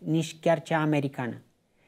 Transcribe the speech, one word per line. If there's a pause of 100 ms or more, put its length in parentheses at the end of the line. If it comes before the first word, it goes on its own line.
nici
chiar
cea
americană. (460)